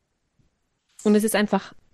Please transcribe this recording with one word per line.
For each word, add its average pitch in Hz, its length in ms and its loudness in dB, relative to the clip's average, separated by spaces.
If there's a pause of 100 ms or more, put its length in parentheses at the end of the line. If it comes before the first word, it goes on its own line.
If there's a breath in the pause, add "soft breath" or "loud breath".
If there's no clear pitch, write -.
(1040)
Und 208 100 4
es 208 80 2
ist 214 140 -2
einfach 202 360 -2 (220)